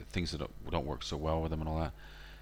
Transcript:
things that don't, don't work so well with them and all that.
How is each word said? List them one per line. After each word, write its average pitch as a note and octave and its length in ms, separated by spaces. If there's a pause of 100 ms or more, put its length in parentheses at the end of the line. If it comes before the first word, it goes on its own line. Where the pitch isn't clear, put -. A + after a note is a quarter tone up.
things F2 240
that D2+ 60
don't, - 320
don't D2 160
work C#2+ 160
so - 140
well D#2+ 240
with D#2+ 100
them D#2 100
and D#2 80
all D#2+ 100
that. D#2 140 (500)